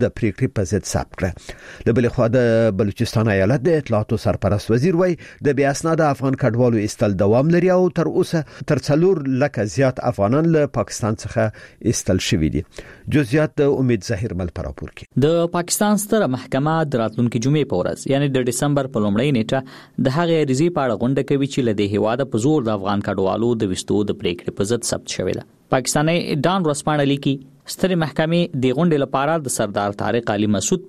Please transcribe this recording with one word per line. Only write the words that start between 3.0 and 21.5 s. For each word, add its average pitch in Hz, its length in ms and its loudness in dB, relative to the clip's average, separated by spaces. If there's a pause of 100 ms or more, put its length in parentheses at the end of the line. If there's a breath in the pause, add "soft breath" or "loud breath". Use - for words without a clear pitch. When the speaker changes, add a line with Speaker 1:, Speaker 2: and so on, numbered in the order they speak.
Speaker 1:
ایالت 98 340 2
د 165 140 4
اطلاعاتو 107 420 -2
سرپرست 98 480 0
وزیر 151 280 2
وایي، 180 160 2 (300 loud breath)
د 143 120 2
بې 139 120 2
اسناده 160 460 0
افغان 135 260 -2
کډوالو 117 420 2
ایستل 107 380 0
دوام 120 340 4
لري 180 200 2
او 180 40 4 (200)
تر 156 120 0
اوسه 165 300 0 (300 loud breath)
تر 151 180 0
څلور 165 320 2 (220)
لکه 120 280 -2
زیات 131 400 0
افغانان 135 460 2
له 147 200 2
پاکستان 110 460 -4
څخه - 680 -4
ایستل 95 340 0
شوي 78 300 0
دي. 82 40 -2 (540 loud breath)
جزئیات 151 480 0
د 139 160 2
امید 123 320 0
ظاهر 98 320 -4
مل 87 160 -6
په 73 100 -8
راپور - 240 -12
کې. - 320 -2
Speaker 2:
د 170 320 2
پاکستان 208 480 0
ستره 208 320 2
محکمه 151 400 -2 (160)
د 117 120 2
راتلونکي 113 420 0
جمعې 147 260 2
په 90 80 2
ورځ، 87 340 -4
یعنی 139 220 2
د 123 140 0
ډسمبر 143 420 0
په 107 140 0
لومړۍ 113 220 2 (100)
نیټه، 131 200 -2 (460 loud breath)
د 131 140 0
هغې 165 260 2
عریضې 156 320 0
په 139 80 0
اړه 110 160 -2
غونډه 135 220 0 (100)
کوي 139 200 0